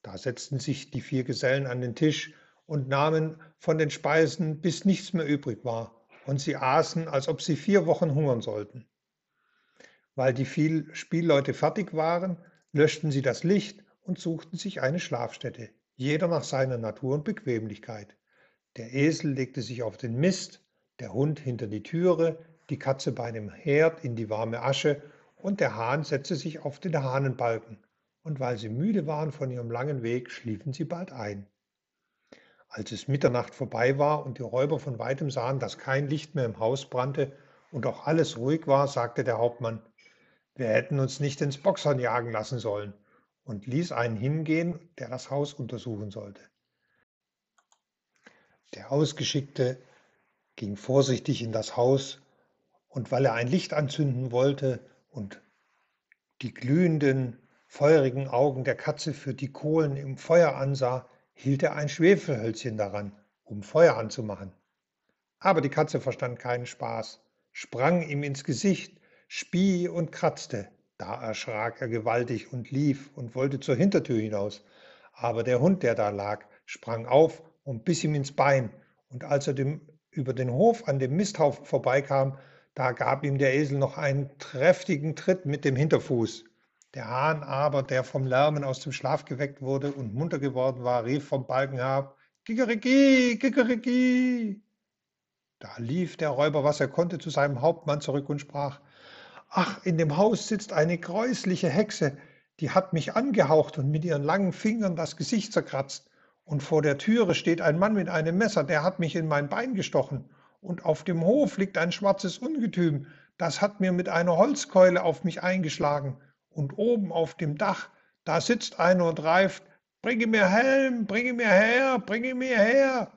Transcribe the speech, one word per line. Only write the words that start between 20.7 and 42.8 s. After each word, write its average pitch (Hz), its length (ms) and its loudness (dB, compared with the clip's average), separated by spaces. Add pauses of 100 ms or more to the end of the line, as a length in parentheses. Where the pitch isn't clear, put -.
der 101 120 -12
Hund 139 280 -2
hinter 120 260 -6
die 107 160 -8
Türe, 165 560 0 (320)
die 143 80 -4
Katze 135 320 -2
bei 117 220 -6
dem 107 180 -10
Herd 156 540 2
in 123 100 -4
die 110 160 -6
warme 113 320 -4
Asche 139 400 0 (320)
und 196 240 -6
der 123 160 0
Hahn 123 300 -2
setzte 143 320 -4
sich 151 240 -8
auf 139 180 -8
den 156 240 -4
Hahnenbalken. 123 760 -2 (440)
Und 151 160 -8
weil 123 200 -4
sie 113 100 -10
müde 156 400 -2
waren 151 240 -4
von 131 180 -6
ihrem 120 220 -8
langen 127 320 -4
Weg, 120 260 -4
schliefen 113 420 -8
sie 160 120 -6
bald 175 260 -8
ein. 104 380 -10 (1200)
Als - 240 -12
es - 160 -12
Mitternacht 135 440 0
vorbei 127 460 -2
war 147 260 0
und 127 140 -10
die 131 40 -8
Räuber 131 360 -2
von 123 220 -10
weitem 135 320 -4
sahen, 127 260 -4
dass 113 200 -8
kein 135 300 -2
Licht 147 280 -6
mehr 135 80 0
im 110 160 -4
Haus 127 280 -2
brannte 135 440 -2 (400)
und 131 140 -4
auch - 200 -6
alles 151 320 0
ruhig 147 300 -2
war, 139 180 4
sagte 123 380 -4
der 113 140 -2
Hauptmann: 113 440 -2 (720)
„Wir 160 140 -4
hätten 127 320 0
uns 131 180 -2
nicht 143 220 -4
ins 143 180 -2
Bockshorn 151 400 0
jagen 120 320 -2
lassen 110 300 -4
sollen“, 104 340 -6 (500)